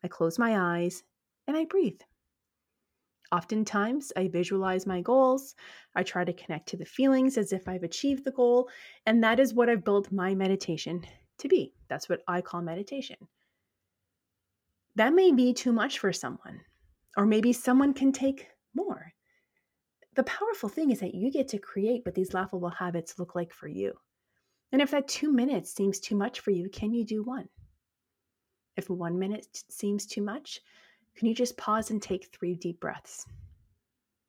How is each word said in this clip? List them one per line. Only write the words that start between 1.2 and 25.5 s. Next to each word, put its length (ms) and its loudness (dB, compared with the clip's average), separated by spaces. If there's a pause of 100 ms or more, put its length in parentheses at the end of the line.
and 100 -2
I 80 0
breathe. 360 0 (1300)
Oftentimes, 840 0
I 120 0
visualize 580 0
my 160 -2
goals. 520 4 (400)
I 80 0
try 220 -2
to 80 -4
connect 380 -10
to 80 -8
the 80 -10
feelings 500 2
as 160 -2
if 160 -6
I've 140 -6
achieved 420 -2
the 60 -4
goal. 400 4 (340)
And 180 6
that 160 4
is 140 6
what 160 4
I've 160 2
built 260 2
my 240 0
meditation 720 -2 (320)
to 100 -10
be. 280 2 (140)
That's 200 -6
what 180 -2
I 140 -2
call 220 -8
meditation. 540 -8 (1800)
That 160 4
may 180 8
be 220 6
too 200 0
much 260 0
for 120 0
someone, 520 -8 (560)
or 80 6
maybe 260 6
someone 400 4
can 200 2
take 360 -2 (260)
more. 380 -6 (1040)
The 100 2
powerful 460 -4
thing 200 0
is 100 2
that 140 -6
you 160 -2
get 180 -2
to 100 -6
create 480 -2
what 80 -6
these 180 -2
laughable 380 -4
habits 480 -6
look 160 -8
like 180 -6
for 160 -16
you. 240 -4 (800)
And 80 4
if 120 2
that 140 0
two 240 -2
minutes 440 0